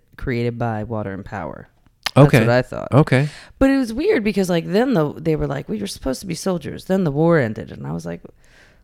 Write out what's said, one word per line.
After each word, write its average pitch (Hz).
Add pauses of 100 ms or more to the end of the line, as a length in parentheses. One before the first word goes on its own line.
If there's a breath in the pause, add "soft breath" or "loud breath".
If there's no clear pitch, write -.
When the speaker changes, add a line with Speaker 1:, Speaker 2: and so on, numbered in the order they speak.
(160)
Speaker 1:
created 120
by 113
Water 107
and 98
Power. 85 (480)
That's 143
Speaker 2:
Okay. 143
Speaker 1:
what 113
I 123
thought. -
Speaker 2:
Okay. 143 (320 loud breath)
Speaker 1:
But 269
it 277
was 247
weird 302
because, 196
like, 170
then 226
the, 156
they 156
were 147
like, 143
"We 214
were 202
supposed -
to 202
be 180
soldiers." -
Then 190
the 156
war 160
ended, 110
and -
I 147
was 165
like, 175 (640 soft breath)